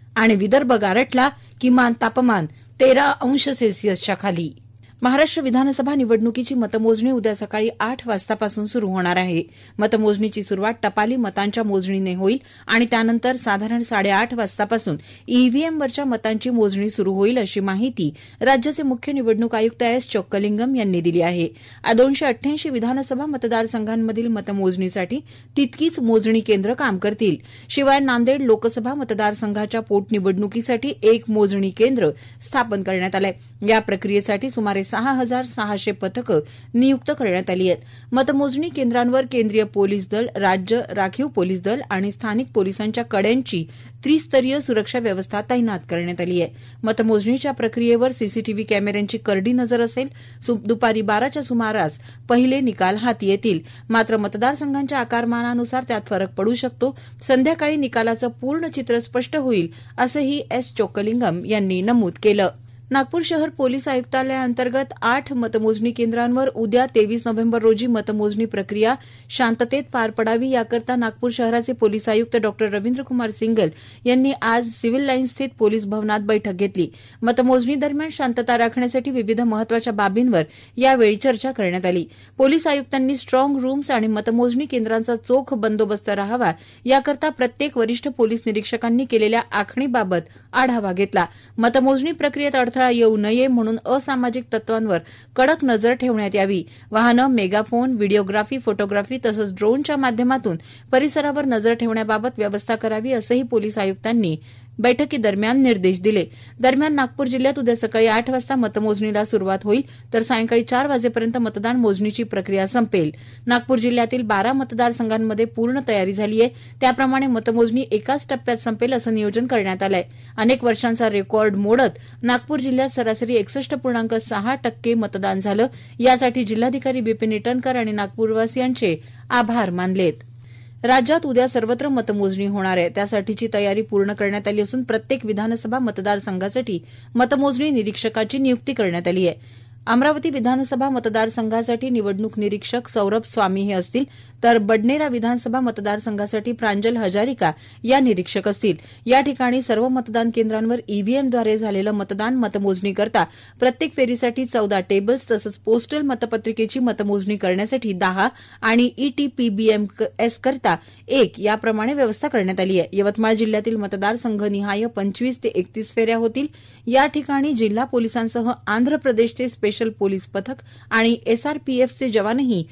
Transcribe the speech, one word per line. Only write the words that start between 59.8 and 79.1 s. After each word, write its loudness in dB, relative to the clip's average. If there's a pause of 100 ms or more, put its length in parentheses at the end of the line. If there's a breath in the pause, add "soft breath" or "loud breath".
असंही 0
एस -6
चोक्कलिंगम -2
यांनी 0
नमूद 2 (100)
केलं. 4 (420 loud breath)
नागपूर 0
शहर 0
पोलीस -2
आयुक्तालयाअंतर्गत -2 (100)
आठ 0
मतमोजणी 0
केंद्रांवर 0
उद्या 0
तेवीस 2
नोव्हेंबर 0
रोजी 4
मतमोजणी 0
प्रक्रिया 0 (360 loud breath)
शांततेत 0 (100)
पार 0
पडावी, 0
याकरता 0
नागपूर -2
शहराचे 0
पोलीस 0
आयुक्त 2
डॉक्टर -2
रवींद्रकुमार -2
सिंगल 0 (360 loud breath)
यांनी 4 (100)
आज 0
सिव्हिल -2
लाईन्स 0
स्थित -6 (100)
पोलीस 2
भवनात -2
बैठक 0
घेतली. -2 (340 loud breath)
मतमोजणी 2
दरम्यान -2
शांतता 0
राखण्यासाठी 0